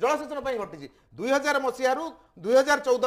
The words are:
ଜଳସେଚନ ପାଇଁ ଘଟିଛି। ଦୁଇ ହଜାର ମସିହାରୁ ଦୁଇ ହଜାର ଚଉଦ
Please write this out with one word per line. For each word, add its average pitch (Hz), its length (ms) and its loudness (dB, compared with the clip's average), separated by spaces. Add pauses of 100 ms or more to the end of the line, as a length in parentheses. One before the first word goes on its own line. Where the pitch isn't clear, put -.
ଜଳସେଚନ 294 400 -2
ପାଇଁ 254 160 -4
ଘଟିଛି। 160 300 -10 (260)
ଦୁଇ 202 180 -4
ହଜାର 285 300 2
ମସିହାରୁ 254 420 -2 (400)
ଦୁଇ 226 140 4
ହଜାର 277 240 4
ଚଉଦ 254 260 0